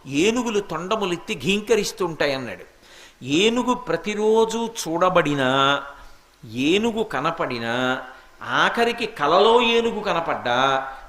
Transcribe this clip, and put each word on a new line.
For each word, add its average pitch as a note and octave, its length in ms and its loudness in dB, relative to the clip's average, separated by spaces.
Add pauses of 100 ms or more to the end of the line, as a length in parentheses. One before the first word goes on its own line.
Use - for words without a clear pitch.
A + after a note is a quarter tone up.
ఏనుగులు G#3 540 0
తొండములెత్తి F#3+ 720 -4
ఘీంకరిస్తుంటాయన్నాడు. D#3+ 1300 -2 (600)
ఏనుగు A#3 500 2
ప్రతిరోజు A3 920 0
చూడబడినా, D3 1160 2 (680)
ఏనుగు G3+ 520 0
కనపడినా, C3 1000 -2 (400)
ఆఖరికి A3+ 640 0
కలలో G3 560 4
ఏనుగు A#3 380 2
కనపడ్డా C3+ 920 0 (160)